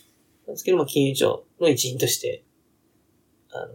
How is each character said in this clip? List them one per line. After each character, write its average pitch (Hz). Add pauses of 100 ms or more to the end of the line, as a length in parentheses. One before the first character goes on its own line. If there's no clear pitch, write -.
(460)
な -
ん -
で -
す -
け 185
ど、 185
ま 156
あ、 -
金 139
融 139
庁 135 (160)
の 170
一 131
員 127
と 120
し -
て、 - (1040)
あ -
の、 120